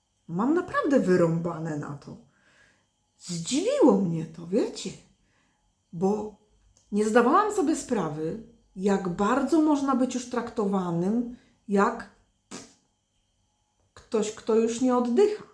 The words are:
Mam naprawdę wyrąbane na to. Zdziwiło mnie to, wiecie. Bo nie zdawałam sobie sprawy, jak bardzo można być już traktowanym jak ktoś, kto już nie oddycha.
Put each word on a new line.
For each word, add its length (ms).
Mam 260
naprawdę 460
wyrąbane 800
na 200
to. 200
Zdziwiło 800
mnie 280
to, 220
wiecie. 420
Bo 420
nie 140
zdawałam 480
sobie 220
sprawy, 680
jak 320
bardzo 520
można 340
być 200
już 140
traktowanym 1080
jak 420
ktoś, 380
kto 240
już 260
nie 160
oddycha. 460